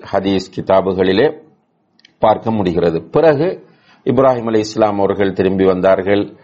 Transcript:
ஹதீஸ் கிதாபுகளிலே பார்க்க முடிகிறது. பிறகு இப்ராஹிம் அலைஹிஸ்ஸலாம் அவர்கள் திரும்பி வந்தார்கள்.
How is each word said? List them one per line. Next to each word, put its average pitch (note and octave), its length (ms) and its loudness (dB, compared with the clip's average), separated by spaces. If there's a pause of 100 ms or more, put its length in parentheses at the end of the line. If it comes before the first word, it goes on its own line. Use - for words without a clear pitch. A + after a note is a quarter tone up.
(120)
ஹதீஸ் G2 480 -2
கிதாபுகளிலே F#2+ 840 0 (760)
பார்க்க A2 320 0
முடிகிறது. E2+ 520 -2
பிறகு D#3 600 0 (420)
இப்ராஹிம் B2+ 420 0
அலைஹிஸ்ஸலாம் G#2+ 500 0
அவர்கள் G2 360 0
திரும்பி F#2+ 320 0
வந்தார்கள். F#2+ 800 0